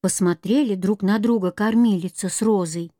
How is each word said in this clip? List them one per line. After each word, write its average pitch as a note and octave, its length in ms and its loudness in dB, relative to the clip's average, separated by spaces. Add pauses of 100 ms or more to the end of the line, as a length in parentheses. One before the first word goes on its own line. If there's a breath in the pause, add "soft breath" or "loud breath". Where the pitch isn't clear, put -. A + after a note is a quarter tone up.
посмотрели G3 720 0
друг F#3+ 260 -2
на G3+ 180 0
друга G#3 320 0
кормилица G#3 760 0
с - 120 -6
розой. E3+ 580 -2